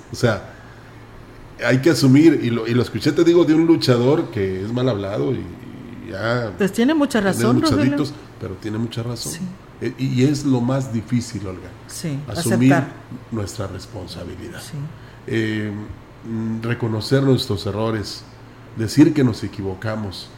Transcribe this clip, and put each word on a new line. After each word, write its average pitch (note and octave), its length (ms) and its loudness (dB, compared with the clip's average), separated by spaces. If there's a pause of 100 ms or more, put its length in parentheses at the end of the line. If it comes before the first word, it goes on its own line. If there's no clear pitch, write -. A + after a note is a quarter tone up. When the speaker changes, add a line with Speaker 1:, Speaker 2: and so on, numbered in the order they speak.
(120)
Speaker 1:
O - 40 -12
sea, G#2+ 340 0 (1120)
hay B2 140 4
que D3 120 4
asumir, C#3+ 520 6
y A#2 80 0
lo, A2+ 160 0
y A#2+ 80 0
lo A#2+ 80 4
escuché, A#2 300 0
te F3 100 2
digo, E3+ 220 6
de D3+ 100 4
un D#3+ 100 4
luchador C#3 680 4
que F#2+ 320 -2
es A2 80 -6
mal B2 160 0
hablado A2+ 440 -2
y, A#2 40 -2 (720)
y - 20 -12
ya A2 480 -4
Speaker 2:
Pues F#3+ 140 0
tiene B3+ 220 2
mucha C#4+ 260 2
Speaker 1:
tiene G3 120 2
Speaker 2:
razón, A3+ 240 2
Speaker 1:
muchos D#4 140 2
Speaker 2:
Rogelio. C#4 240 2
Speaker 1:
adictos, C#4+ 200 -2 (260)
pero F#2 140 -8
tiene G#2+ 240 -8
mucha A#2 260 -4
razón. A#2 280 -8
Speaker 2:
Sí. - 80 -10 (400)
Speaker 1:
E-, B2 160 -4
y B2+ 280 2
es C#3 200 2
lo C3 160 2
más B2 320 -2
difícil, A2+ 540 -4
Olga, F2+ 220 -12 (180)
Speaker 2:
Sí, C#3+ 400 -8
Speaker 1:
asumir A#2+ 480 4
Speaker 2:
aceptar. D#3+ 180 0 (380)
Speaker 1:
nuestra G2+ 380 -6
responsabilidad. F2+ 920 -12
Speaker 2:
Sí. - 160 -14 (520)
Speaker 1:
Eh, A2 420 -2 (580)
mm, A2+ 340 -4
reconocer A#2 600 0
nuestros A#2 440 0
errores, G#2+ 580 -4 (520)
decir C3+ 380 4
que C#3+ 80 2
nos A#2 220 0
equivocamos. G2+ 920 -8